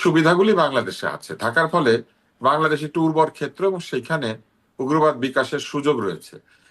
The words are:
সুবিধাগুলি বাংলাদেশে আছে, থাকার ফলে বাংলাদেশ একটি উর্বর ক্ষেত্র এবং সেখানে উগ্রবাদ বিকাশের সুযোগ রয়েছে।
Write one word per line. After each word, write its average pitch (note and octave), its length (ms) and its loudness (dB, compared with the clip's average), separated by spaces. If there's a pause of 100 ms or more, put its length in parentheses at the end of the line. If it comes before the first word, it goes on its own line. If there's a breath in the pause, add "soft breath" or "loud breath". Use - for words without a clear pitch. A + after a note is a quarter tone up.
সুবিধাগুলি E3+ 500 4 (100)
বাংলাদেশে A2+ 420 -2 (100)
আছে, - 160 -16 (120)
থাকার C3+ 300 0
ফলে D3 200 2 (560)
বাংলাদেশ D3+ 380 0
একটি D#3 180 -4
উর্বর D#3 320 2
ক্ষেত্র C#3+ 320 -8
এবং F#3 100 -4 (120)
সেখানে C3 380 -4 (500)
উগ্রবাদ D3+ 360 2 (100)
বিকাশের C3 360 -2 (100)
সুযোগ C#3+ 240 0 (100)
রয়েছে। E2+ 300 -8 (360 soft breath)